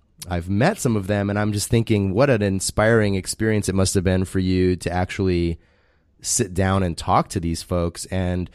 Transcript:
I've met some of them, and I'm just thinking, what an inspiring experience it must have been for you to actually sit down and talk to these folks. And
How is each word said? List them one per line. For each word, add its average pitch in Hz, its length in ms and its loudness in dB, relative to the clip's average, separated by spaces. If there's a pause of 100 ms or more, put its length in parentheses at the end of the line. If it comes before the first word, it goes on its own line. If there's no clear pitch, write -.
(280)
I've 87 220 -4
met 131 280 2
some 120 180 0
of 95 120 -4
them, 101 220 0
and 104 80 -2
I'm 104 140 -2
just 101 160 -4
thinking, 107 460 2
what 139 160 4
an 107 120 2
inspiring 104 720 2
experience 107 520 -2
it 92 60 0
must 95 200 2
have 95 100 2
been 92 200 2
for 95 140 -4
you 92 380 2
to 87 160 -6
actually 87 640 0 (640)
sit 92 340 -2
down 95 300 2
and 82 120 -2
talk 117 340 0
to 98 100 -4
these 82 220 -2
folks. 87 440 -4
And 90 480 -2